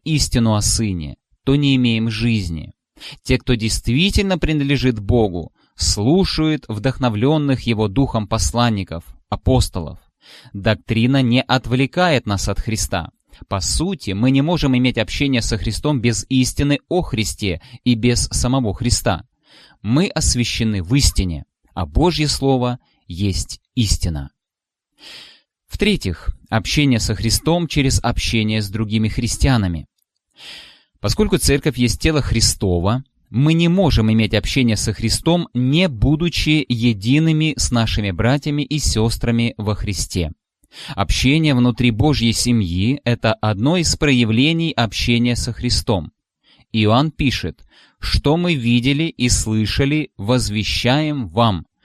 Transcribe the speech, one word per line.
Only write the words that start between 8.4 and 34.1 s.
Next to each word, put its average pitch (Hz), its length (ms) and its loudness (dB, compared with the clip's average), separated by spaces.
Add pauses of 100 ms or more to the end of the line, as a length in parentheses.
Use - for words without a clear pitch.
апостолов. 95 720 -2 (540)
Доктрина 113 680 0
не 123 200 4
отвлекает 131 840 0
нас 101 240 -2
от 98 100 -2
Христа. 101 500 -4 (380)
По 101 120 -4
сути, 156 520 -4
мы 110 200 2
не 135 100 4
можем 147 360 2
иметь 123 200 2
общение 127 440 0
со - 160 -2
Христом 123 440 -2
без 117 280 0
истины 135 580 0
о 180 140 0
Христе 104 600 -4 (220)
и 123 100 4
без 120 380 0
самого 123 420 0
Христа. - 500 -2 (580)
Мы 139 260 2
освящены 113 760 -2
в 90 140 0
истине, 92 500 0 (280)
а 87 120 -6
Божье 147 420 2
Слово 127 520 0 (280)
есть 92 520 -4 (160)
истина. 82 560 -2 (1400)
В-третьих, - 640 -2 (200)
общение 123 500 2
со 110 140 -2
Христом 156 540 0
через 135 340 0
общение 110 600 0
с 101 80 -8
другими 107 400 -2
христианами. 107 760 0 (1160)
Поскольку 190 360 0
Церковь 139 400 0
есть 123 240 0
тело 156 200 2
Христово, 110 840 0 (260)
мы 143 240 2
не 170 140 2
можем 143 460 2